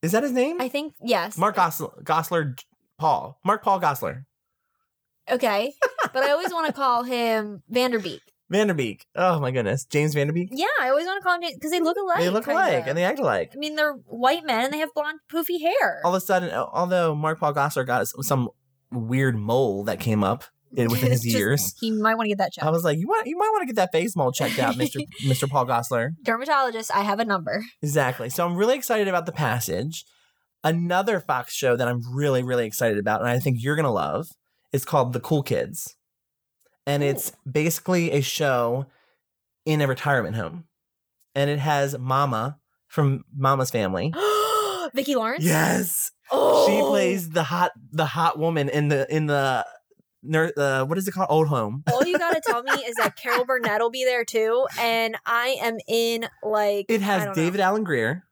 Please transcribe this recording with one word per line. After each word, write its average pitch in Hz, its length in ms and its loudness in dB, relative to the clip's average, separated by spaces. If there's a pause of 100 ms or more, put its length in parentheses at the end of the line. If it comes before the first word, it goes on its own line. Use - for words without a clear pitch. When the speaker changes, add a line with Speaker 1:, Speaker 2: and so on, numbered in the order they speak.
Speaker 1:
Is 170 120 -2
that 247 100 2
his 285 80 -2
name? 269 300 0
Speaker 2:
I 262 80 -4
think, 285 320 -6
yes. 214 360 -2
Speaker 1:
Mark 202 180 2
Gossel-, 165 480 -2
Gosselaar 160 540 0 (420)
Paul. 139 440 0
Mark 208 200 0
Paul 196 160 2
Gosselaar. 135 440 -2 (1040)
Speaker 2:
Okay. 233 440 0 (400)
But 262 100 0
I 285 80 2
always 359 220 0
wanna 320 200 -2
call 247 300 0
him 220 680 -2
Vanderbeek. 233 480 0 (320)
Speaker 1:
Vanderbeek. 170 500 0 (140)
Oh 175 240 2
my 131 120 0
goodness. 123 340 0
James 151 280 0
Vanderbeek? 156 380 0
Speaker 2:
Yeah, 285 140 -2 (160)
I 254 80 -2
always 294 160 2
wanna 392 160 -6
call 359 140 2
him 349 80 -6
James, 339 180 -8
'cause 302 100 -4
they 359 80 2
look 339 180 0
alike, 381 220 0
Speaker 1:
They 175 100 2
look 214 160 -2
Speaker 2:
kinda. 311 140 0
Speaker 1:
alike 175 280 2
and 143 100 -2
they 175 80 0
act 269 140 -2
alike. 107 340 0
Speaker 2:
I - 40 -14
mean, 302 180 -6
they're 302 180 0
white 254 520 -2
men 240 200 0
and 277 80 -2
they 302 60 -6
have 311 140 -4
blonde, 302 260 -4 (120)
poofy 330 300 -4
hair. 330 420 0
Speaker 1:
All 175 100 2
of 185 80 0
a - 40 -12
sudden, 180 240 2
al-, 107 240 -4
although 175 420 2
Mark 156 240 -2
Paul 147 140 0
Gosselaar 143 320 0
got 120 160 2
s-, 110 200 -4
some 131 280 0 (420)
weird 123 460 0
mole 107 480 0
that 104 160 -4
came 107 220 2
up 98 200 0 (320)
in, 117 140 2
within 120 220 2
Speaker 2:
<laughs> - 20 -
It's 117 100 0
Speaker 1:
his 117 80 -2
Speaker 2:
just, 107 100 2
Speaker 1:
ears. 123 380 0
Speaker 2:
he 226 120 -2
might 220 240 0
wanna 226 140 -2
get 202 100 -2
that 196 120 0
checked. 151 160 -4
Speaker 1:
I 156 40 2
was 190 120 0
like, 156 140 2
"You 180 100 -2
want, 427 180 0
you 311 120 -6
might 415 160 0
wanna 381 140 -2
get 233 100 -4
that 185 160 2
face 180 240 0
mole 131 160 2
checked 120 260 -2
out, 120 180 2
Speaker 2:
<laughs> - 0 -
Speaker 1:
Mister, - 220 -2 (260)
Mister 135 220 2
Paul 135 180 2
Gosselaar." 120 440 0 (120)
Speaker 2:
Dermatologist, 247 720 0
I 196 80 2
have 202 180 0
a 233 60 2
number. 196 380 -2 (180)
Speaker 1:
Exactly. 139 480 0
So 175 160 -2
I'm 175 120 -2
really 226 180 4
excited 220 320 0
about 175 200 0
The 175 40 -8
Passage. 120 720 -2 (600)
Another 180 580 0
Fox 131 320 -4
show 123 240 2
that 123 100 0
I'm 120 140 -2 (120)
really, 135 300 2
really 123 240 0
excited 110 300 0
about, 104 240 0
and 120 80 0
I 120 100 2
think 139 220 0
you're 143 160 0
gonna 151 160 2
love, 87 340 -2 (460)
is 135 100 0
called 127 300 2
The 123 80 -2
Cool 151 220 0
Kids. - 520 -4 (920)
And 143 160 0
Speaker 2:
Ooh. 143 40 2
Speaker 1:
it's 135 240 -2 (180)
basically 165 600 0
a 143 100 2
show 131 680 0 (760)
in 156 160 2
a 143 60 2
retirement 127 480 0
home. 104 300 -6 (720)
And 143 140 2
it 147 100 -2
has 143 380 0
Mama 131 600 0 (300)
from 139 360 0 (120)
Mama's 135 340 2
Family. 98 420 0 (420)
Speaker 2:
<gasps> 381 400 -2
Vicki 277 220 -2
Lawrence? 233 280 -2
Speaker 1:
Yes. 165 680 0 (200)
Speaker 2:
Oh. - 360 6
Speaker 1:
She 208 140 4
plays 196 480 0
the 160 140 0
hot, 175 280 0 (200)
the 156 140 2
hot 160 340 0
woman 156 300 0
in 147 180 2
the, 139 280 2
in 156 120 0
the 139 360 2 (600)
nur-, 160 340 0
uh, 135 280 2
what 160 120 -2
is 190 100 -4
it 196 40 -6
called? 185 180 2
Old 156 200 6
home. 123 420 -2
Speaker 2:
All 254 140 4
you 349 120 0
gotta 339 260 0
tell 240 200 0
me 277 80 -2
is 247 240 -2
that 220 200 0
Carol 247 300 0
Speaker 1:
<laughs> - 20 -18
Speaker 2:
Burnett 233 340 0
will 233 100 2
be 254 140 -4
there 247 200 2
too, 233 400 2 (140)
and 226 460 0
I 240 360 0
am 226 160 -2 (100)
in, 233 380 0 (180)
like, 208 460 0
Speaker 1:
It 226 120 2
Speaker 2:
I 196 40 -2
Speaker 1:
has 202 200 2
Speaker 2:
don't 196 120 -6
know. 160 60 2
Speaker 1:
David 180 160 0
Alan 202 240 2
Grier. 143 480 -2